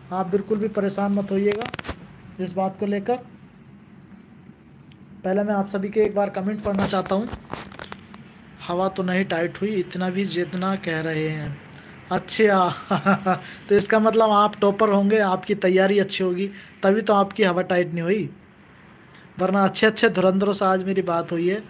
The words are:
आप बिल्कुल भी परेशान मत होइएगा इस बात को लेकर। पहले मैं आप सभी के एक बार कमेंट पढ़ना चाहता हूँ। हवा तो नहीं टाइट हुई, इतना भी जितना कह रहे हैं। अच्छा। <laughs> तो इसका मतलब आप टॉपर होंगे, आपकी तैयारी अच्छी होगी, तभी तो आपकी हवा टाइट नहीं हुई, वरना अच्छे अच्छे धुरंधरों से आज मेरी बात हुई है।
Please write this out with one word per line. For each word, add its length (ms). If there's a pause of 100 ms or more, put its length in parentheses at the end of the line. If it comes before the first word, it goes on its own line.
(120)
आप 140
बिल्कुल 320
भी 120
परेशान 420
मत 180
होइएगा 400 (720)
इस 120
बात 280
को 60
लेकर। 300 (2000)
पहले 180
मैं 120
आप 120
सभी 220
के 120
एक 140
बार 160
कमेंट 320
पढ़ना 240
चाहता 280
हूँ। 140 (1400)
हवा 220
तो 140
नहीं 220
टाइट 360
हुई, 100
इतना 400
भी 160
जितना 500
कह 240
रहे 280
हैं। 360 (480)
अच्छा। 1300 (180)
<laughs> 100
तो 60
इसका 240
मतलब 320
आप 300
टॉपर 280
होंगे, 300
आपकी 380
तैयारी 420
अच्छी 260
होगी, 220 (360)
तभी 180
तो 140
आपकी 280
हवा 200
टाइट 300
नहीं 100
हुई, 260 (1080)
वरना 260
अच्छे 220
अच्छे 220
धुरंधरों 440
से 120
आज 200
मेरी 180
बात 300
हुई 160
है। 220